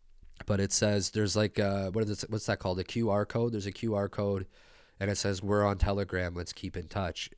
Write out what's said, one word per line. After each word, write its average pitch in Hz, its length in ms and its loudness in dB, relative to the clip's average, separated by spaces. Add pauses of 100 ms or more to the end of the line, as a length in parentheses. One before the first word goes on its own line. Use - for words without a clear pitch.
(460)
but 101 140 2
it 98 140 0
says 104 380 4
there's, 107 260 2
like, 104 200 2
uh, 98 340 0
what 110 120 0
is 104 200 -4
it, - 60 -8
what's 107 180 -4
that 104 120 0
called? 92 200 -2
A 90 40 0
Q 117 260 0
R 104 160 2
code? 117 280 0
There's 101 120 -2
a 101 60 -6
Q 110 240 -2
R 101 140 2
code, 101 360 -2 (540)
and 98 100 0
it 98 80 0
says, 98 240 0
"We're 104 220 4
on 101 140 2
Telegram. 92 580 0
Let's 87 160 -6
keep - 240 -8
in 85 140 -6
touch." 90 480 -2